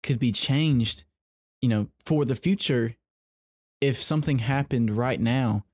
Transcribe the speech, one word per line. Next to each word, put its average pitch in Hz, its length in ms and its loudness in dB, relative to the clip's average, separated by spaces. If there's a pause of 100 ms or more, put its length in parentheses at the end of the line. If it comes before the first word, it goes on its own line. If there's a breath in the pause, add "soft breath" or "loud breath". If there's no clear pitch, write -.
could 127 160 -2
be 120 140 2
changed, 135 720 0 (560)
you 123 80 2
know, 107 180 0 (180)
for 147 200 0
the 123 100 -2
future 123 600 0 (840)
if 139 240 0
something 151 360 0
happened 127 520 0
right 120 280 -2
now 117 440 0 (100)